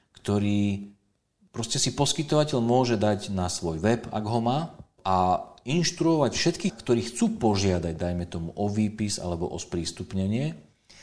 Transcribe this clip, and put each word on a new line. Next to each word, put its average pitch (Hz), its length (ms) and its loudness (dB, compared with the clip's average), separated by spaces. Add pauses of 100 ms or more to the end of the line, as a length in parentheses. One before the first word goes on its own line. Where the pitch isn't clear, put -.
(160)
ktorý 101 760 0 (600)
proste 117 240 -4
si 131 160 0
poskytovateľ 147 720 2
môže 120 320 4
dať 101 320 0
na 92 160 0
svoj 82 320 -4
web, 113 320 0
ak 107 160 -4
ho 113 160 0
má, 135 320 -2 (320)
a 90 400 2 (240)
inštruovať 156 640 2
všetkých, - 480 0
ktorí 117 200 2 (120)
chcú 226 240 0
požiadať, 95 560 2
dajme 87 320 -4
tomu, 82 320 -8
o 104 80 -2
výpis 104 560 -2
alebo 87 240 -4
o 82 160 -6
sprístupnenie, 98 960 -4 (460)